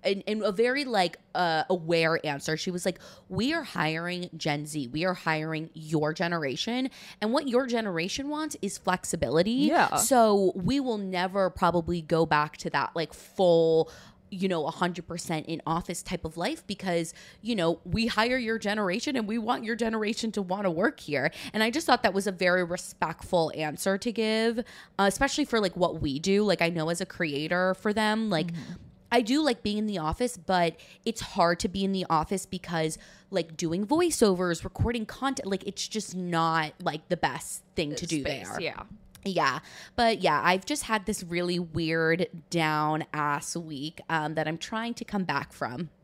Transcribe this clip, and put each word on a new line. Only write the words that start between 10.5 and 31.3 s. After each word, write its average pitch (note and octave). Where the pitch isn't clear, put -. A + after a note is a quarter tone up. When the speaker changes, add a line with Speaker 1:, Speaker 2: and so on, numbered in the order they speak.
Speaker 1:
we A3+
will A#3+
never F#3
probably E3+
go D#3+
back D3+
to E3+
that, C#3
like, D#3+
full, E3
you F#3+
know, D#3+
a E3
hundred F3
percent E3+
in D#3+
office F3
type -
of D#3+
life A3
because, F3
you A3+
know, E3+
we G#3
hire A#3+
your A3+
generation G#3+
and A3
we A3
want A#3+
your A3+
generation A3
to G#3
wanna F#3+
work G3+
here." C#3+
And G#3+
I A3+
just D4
thought B3
that G3+
was F#3+
a G3+
very F3+
respectful E3
answer D#3
to B3
give, A3
uh, D4
especially C#4+
for, A#3
like, F#3+
what E3
we C#3+
do. G3
Like, F#3+
I E3+
know D#3+
as E3+
a F#3+
creator E3+
for G#3+
them, G#3+
like, E3+
Speaker 2:
Mm-hmm. E3+
Speaker 1:
I B3
do B3+
like C4+
being G#3
in G#3+
the G#3
office, E3
but F3
it's A3+
hard F3